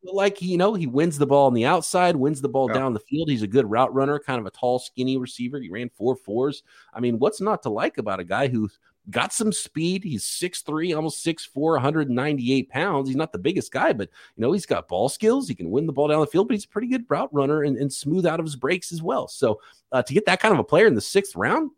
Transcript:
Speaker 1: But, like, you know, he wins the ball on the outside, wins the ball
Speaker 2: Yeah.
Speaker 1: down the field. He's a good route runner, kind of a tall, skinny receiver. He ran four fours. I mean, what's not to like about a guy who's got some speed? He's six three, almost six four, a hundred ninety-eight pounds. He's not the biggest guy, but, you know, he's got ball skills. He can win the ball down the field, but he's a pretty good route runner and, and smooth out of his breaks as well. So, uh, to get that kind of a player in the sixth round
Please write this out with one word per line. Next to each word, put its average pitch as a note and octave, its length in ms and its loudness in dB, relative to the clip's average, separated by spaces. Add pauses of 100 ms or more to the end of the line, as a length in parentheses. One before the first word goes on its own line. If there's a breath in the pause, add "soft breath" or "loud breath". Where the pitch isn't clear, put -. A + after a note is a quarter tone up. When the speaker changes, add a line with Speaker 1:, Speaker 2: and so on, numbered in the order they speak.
Speaker 1:
But, F#3 100 -10
like, G3+ 260 2
you F3+ 180 -2
know, G3+ 180 4
he E3 100 -2
wins C#3+ 320 2
the C#3+ 80 4
ball C#3 220 6
on B2 80 4
the A#2 100 2
outside, F3 500 2
wins C#3 240 0
the C3+ 100 -2
ball C3 180 2
Speaker 2:
Yeah. A2+ 80 -2
Speaker 1:
down C3 180 0
the G#2+ 60 -2
field. D#3 280 -4
He's B2+ 140 0
a G#2+ 60 -2
good A2 220 4
route A#2 220 2
runner, C#3 280 0
kind C3 200 -4
of G#2+ 60 -8
a A#2 60 -10
tall, B2 260 -2
skinny C3 400 -4
receiver. B2+ 420 -8
He G#2+ 100 -12
ran A#2 200 -8
four A#2 260 0
fours. A#2+ 460 -4 (320 soft breath)
I - 60 -12
mean, A#2+ 180 0
what's C#3+ 240 0
not G3+ 220 -2
to B2+ 60 -4
like A2+ 280 -2
about G2+ 220 -4
a F2+ 40 -8
guy G2+ 240 -2
who's A2 300 -2 (320)
got A#2+ 240 -2
some G#3+ 180 0
speed? F3+ 520 -4
He's C#3 200 -6
six - 380 -6
three, D#3 320 -4
almost D#3 300 -4
six E3 200 -4
four, D#3 320 0
a C3+ 40 2
hundred C#3+ 320 0
ninety-eight C3 580 0
pounds. C#3+ 400 -2
He's C3 60 -2
not D#3 160 -2
the - 80 -8
biggest - 320 -2
guy, C4+ 220 0
but, G2+ 160 -6 (260 loud breath)
you G#2+ 80 -6
know, B2+ 80 2
he's G3 160 -2
got - 200 -2
ball G2 220 0
skills. A#3+ 380 2
He D3+ 80 -4
can E2+ 160 -6
win C#3+ 160 0
the D3 60 -4
ball C#3+ 140 2
down D3+ 120 2
the D3 80 2
field, G3 200 2
but B3+ 60 0
he's G#3 120 -4
a - 40 -20
pretty A#3 180 -6
good B3 220 -2
route E3 240 -2
runner C#3+ 300 2
and, C#3+ 120 0
and C3+ 160 -2
smooth E3+ 360 0
out D#3+ 120 0
of D#3+ 60 -4
his D3 100 -8
breaks E3+ 360 -4
as E3 100 -8
well. - 260 -4
So, A2 320 0 (320 loud breath)
uh, B2+ 120 2
to C3+ 100 -6
get G#3 140 4
that F#3 120 4
kind G#3+ 140 4
of D3+ 60 4
a - 40 2
player F#3 220 4
in F#3+ 80 6
the G#2 80 2
sixth - 340 -2
round A3 420 0